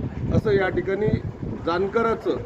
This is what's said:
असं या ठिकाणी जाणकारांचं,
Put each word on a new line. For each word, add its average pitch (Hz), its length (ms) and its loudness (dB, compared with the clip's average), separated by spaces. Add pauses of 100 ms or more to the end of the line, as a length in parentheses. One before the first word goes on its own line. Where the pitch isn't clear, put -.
(340)
असं 208 180 4
या 190 180 4
ठिकाणी 190 380 0 (580)
जाणकारांचं, 190 800 0